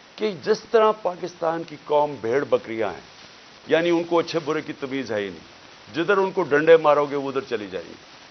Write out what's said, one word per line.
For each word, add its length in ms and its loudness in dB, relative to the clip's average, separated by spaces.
कि 140 -2
जिस 380 -4
तरह 220 4
पाकिस्तान 720 -6
की 120 -16
कौम 400 0
भेड़ 280 -2
बकरियां 480 -2
हैं, 120 -14
यानी 200 2
उनको 260 0
अच्छे 220 -2
बुरे 240 -4
की 100 -10
तमीज 400 -8
है 80 -2
ही 100 -4
नहीं, 100 -14
जिधर 240 0
उनको 240 0
डंडे 340 6
मारोगे 400 4
वो 120 -4
उधर 160 -4
चली 240 -6
जाएंगी। 260 -10